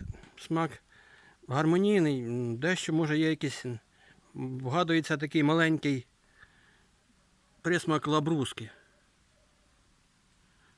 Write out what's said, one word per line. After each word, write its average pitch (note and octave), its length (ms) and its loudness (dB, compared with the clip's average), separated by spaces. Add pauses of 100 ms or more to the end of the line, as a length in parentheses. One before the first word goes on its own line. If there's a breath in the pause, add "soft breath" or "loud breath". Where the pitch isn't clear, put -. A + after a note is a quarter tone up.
(380 loud breath)
смак D#3+ 460 -4 (640 loud breath)
гармонійний, D#3+ 760 2
м, A#2+ 340 -2
дещо E3 360 -2
може D#3 240 2
є D#3+ 120 2
якийсь, D3+ 360 -4
м, A#2+ 140 -6 (560 soft breath)
вгадується D3 840 -2
такий D3+ 260 0
маленький D3+ 640 2 (1500 soft breath)
присмак D#3+ 460 0
лабруски. D3 640 0 (2000 soft breath)